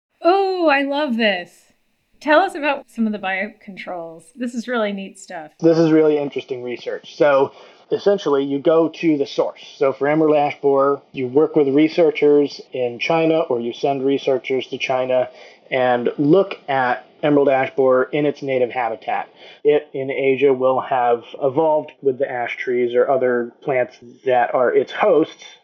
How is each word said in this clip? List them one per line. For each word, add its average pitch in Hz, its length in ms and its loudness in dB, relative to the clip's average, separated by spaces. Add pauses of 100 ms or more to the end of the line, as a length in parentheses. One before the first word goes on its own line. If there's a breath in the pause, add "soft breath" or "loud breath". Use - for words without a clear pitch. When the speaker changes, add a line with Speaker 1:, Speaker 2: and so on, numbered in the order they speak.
(220)
Speaker 1:
Oh, 370 460 0
I 277 140 2
love 277 360 -4
this. 190 540 -4 (480)
Tell 302 180 2
us 370 160 0
about 285 340 -4
some 226 180 -4
of 214 60 -2
the 208 60 -8
biocontrols. 180 1080 -10 (100)
This 247 180 -8
is 233 140 -8
really 220 240 -2
neat 196 260 -12
stuff. 160 400 -16
Speaker 2:
This 165 180 4
is 165 140 4
really 156 260 4
interesting 135 460 -8
research. 120 540 -10
So 139 360 2 (380 loud breath)
essentially, 147 540 0
you 139 160 -4
go 160 280 2
to 156 300 0
the 135 80 -2
source. - 340 -4 (160)
So 135 160 2
for 135 140 -4
Emerald 151 300 4
Ash 143 240 0
Borer, 139 500 2
you 131 160 -6
work 156 300 2
with 147 120 4
researchers 147 920 2 (120)
in 120 280 -6
China 160 400 2
or 127 200 -2
you 117 120 -6
send 139 340 -4
researchers 131 600 -2
to 131 100 -10
China 127 500 -2 (420 loud breath)
and 123 460 0
look 175 520 2
at 131 360 -2 (180)
emerald 143 260 2
ash 131 280 0
borer 127 280 2
in 147 220 -2
its 143 160 -4
native 127 280 -2
habitat. 113 580 -6 (360 loud breath)
It, 147 280 2
in 135 180 -6
Asia, 135 420 2
will 131 280 2
have 120 440 0 (160)
evolved 151 520 0 (100)
with 135 160 -2
the 131 120 -4
ash 120 260 -6
trees 123 380 -2
or 123 160 2
other 123 420 0 (100)
plants 127 360 -4 (260)
that 131 300 2
are 123 200 2
its 127 180 0
hosts, - 520 0 (200)